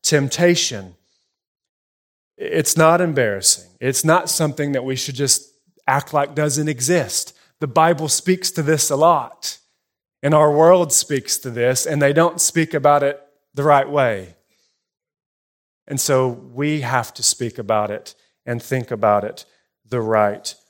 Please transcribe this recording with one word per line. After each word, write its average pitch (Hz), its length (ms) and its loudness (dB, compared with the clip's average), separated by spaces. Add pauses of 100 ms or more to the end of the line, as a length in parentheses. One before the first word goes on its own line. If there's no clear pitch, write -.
temptation. 139 960 0 (1400)
It's - 380 -4
not 165 260 4
embarrassing. 120 760 -2
It's 127 260 -4
not 170 260 2
something 151 420 -4
that 127 120 -4
we 131 120 -6
should 131 180 -8
just 131 380 -2 (340)
act 135 260 -2
like 143 220 -2
doesn't 151 340 -2
exist. 135 640 -2 (280)
The 151 80 -4
Bible 160 400 2
speaks 185 420 -2
to 165 120 -6
this 147 280 0
a 139 60 0
lot, 151 640 0 (600)
and 147 140 0
our 151 160 6
world 165 420 6
speaks - 460 -2
to 131 120 -10
this, 120 360 0
and 147 160 0
they 139 100 4
don't 165 280 2
speak 160 340 -2
about 143 300 4
it 143 180 -2 (320)
the 139 80 -4
right 143 260 4
way. 110 460 -2 (1500)
And 139 140 -6
so 131 260 2
we 131 540 -6
have 123 340 -4
to - 80 -10
speak - 360 -4
about 104 340 -2
it - 240 -14 (280)
and 120 160 -8
think 127 300 -6
about 104 320 2
it - 220 -12 (440)
the 123 120 -4
right 107 520 0 (180)